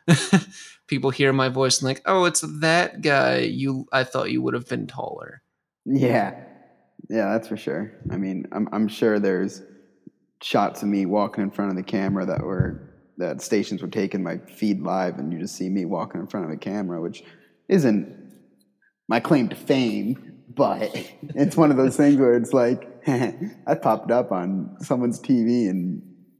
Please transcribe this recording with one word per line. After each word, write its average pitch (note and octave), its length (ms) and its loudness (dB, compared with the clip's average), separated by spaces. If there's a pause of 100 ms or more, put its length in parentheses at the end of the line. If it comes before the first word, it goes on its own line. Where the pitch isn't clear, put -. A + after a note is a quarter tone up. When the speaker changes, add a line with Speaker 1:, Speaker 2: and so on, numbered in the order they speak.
(380)
Speaker 1:
<laughs> - 480 -8
people C3+ 240 0
hear C3+ 220 2
my C3 160 2
voice B2+ 300 2
and C3+ 80 -2
like, C3 200 -4
"Oh, F#3 180 4
it's E3+ 160 2 (200)
that E3 420 2
guy C3 360 4
you, C3 540 -2
I C3 120 2
thought - 260 -4
you B2+ 120 0
would B2 120 -2
have B2 140 -8
been - 180 -4
taller." - 560 -12 (420)
Speaker 2:
Yeah. B2 580 2 (680)
Yeah, G#2 220 0
that's A2+ 160 -2
for G#2+ 100 -6
sure. F#2+ 360 -6 (180)
I F2 60 -4
mean, F#2+ 340 -4
I'm, G#2 220 -4
I'm G#2+ 160 0
sure G#2+ 320 2
there's F#2+ 420 -2 (800)
shots - 400 -2
of G#2 60 -2
me G2 180 0
walking G2+ 380 0
in G2 80 -4
front G2+ 180 -2
of F#2 60 -4
the F2+ 80 -6
camera G2 420 -2
that F2 160 -2
were, - 520 -4 (240)
that D#2+ 220 -4
stations G2+ 400 0
were - 60 -8
taking F#2+ 380 -2
my E2 140 -6
feed G#2 440 -2
live, F2+ 360 -2
and D2+ 140 -6
you E2 60 -6
just F#2+ 160 -8
see F#2 140 -6
me F#2+ 160 -2
walking E2 360 -4
in - 60 -8
front F#2+ 200 -6
of D#2 60 -8
a - 40 -8
camera, F#2+ 440 -6
which - 220 -8 (460)
isn't B2 440 4 (920)
my A#2 140 0
claim B2+ 300 2
to - 40 -8
fame, A#2+ 920 -2
but A2 440 0
<laughs> - 300 -12
it's - 340 0
one D#3 140 8
of C3+ 60 4
those C3 200 4
things C#3+ 200 6
where B2 180 6
it's A#2 180 2
like, B2+ 360 2 (140)
<laughs> - 40 -4
"I C3+ 760 -2
popped A2 300 0
up A#2+ 220 2
on F#2 480 -4
someone's B2 400 -2
T B2 240 2
V A#2 240 2
in F#2 340 -2 (380)